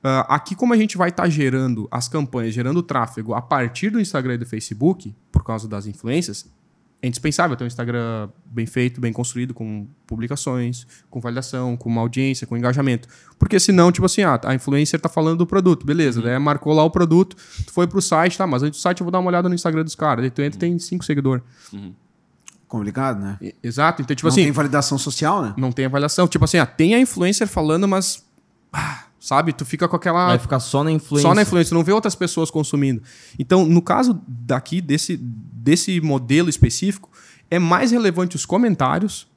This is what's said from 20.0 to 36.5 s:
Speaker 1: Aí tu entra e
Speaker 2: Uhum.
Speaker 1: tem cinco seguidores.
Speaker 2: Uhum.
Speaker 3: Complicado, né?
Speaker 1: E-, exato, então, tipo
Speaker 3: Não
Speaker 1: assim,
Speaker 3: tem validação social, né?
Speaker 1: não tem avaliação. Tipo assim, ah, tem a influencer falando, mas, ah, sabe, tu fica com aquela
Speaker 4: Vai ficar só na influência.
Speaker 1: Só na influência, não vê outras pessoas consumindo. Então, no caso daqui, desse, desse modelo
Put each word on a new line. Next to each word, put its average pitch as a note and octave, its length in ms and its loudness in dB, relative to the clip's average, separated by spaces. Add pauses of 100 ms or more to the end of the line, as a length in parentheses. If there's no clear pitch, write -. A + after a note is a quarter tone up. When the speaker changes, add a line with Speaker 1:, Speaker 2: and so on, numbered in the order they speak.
Speaker 1:
Aí B2+ 60 -2
tu C#3 120 -4
entra D3 240 -4
e F3 40 0
Speaker 2:
Uhum. F3 60 -2
Speaker 1:
tem - 40 -4
cinco F3+ 240 -8
seguidores. C3+ 360 0 (320)
Speaker 2:
Uhum. G2+ 200 -14 (760)
Speaker 3:
Complicado, A2+ 540 -4
né? G2 200 -8
Speaker 1:
E-, G2 220 -12
exato, C#3+ 400 -2
então, C#3+ 120 -4
tipo D#3 120 -4
Speaker 3:
Não D#3+ 60 4
Speaker 1:
assim, F#3 100 6
Speaker 3:
tem D3 100 4
validação C#3 460 0
social, D3+ 440 -2
né? G#2 140 -6
Speaker 1:
não B2+ 160 -2
tem C3 140 -2
avaliação. C#3+ 420 0
Tipo D#3 160 2
assim, E3+ 140 2
ah, D3 80 4
tem F3 280 2
a B3 60 6
influencer G3+ 480 2
falando, E3 400 0
mas, F#3+ 360 -2 (480)
ah, - 320 -8 (140)
sabe, D3+ 360 0
tu C#3+ 100 -8
fica E3+ 240 -2
com F3 80 -2
aquela F3 320 0
Speaker 4:
Vai F3 100 4
ficar C3 220 -2
só C#3 240 0
na D#3+ 80 2
influência. D3+ 360 2
Speaker 1:
Só F3 60 6
na G#3 80 6
influência, F3 320 2
não E3+ 80 4
vê F3 100 2
outras G#3 220 0
pessoas E3 360 -2
consumindo. C#3+ 520 -2 (360)
Então, F#3 260 4
no E3+ 160 6
caso B3 480 2
daqui, B2+ 540 -4
desse, D3+ 340 -2
desse B2 840 0
modelo D3 480 2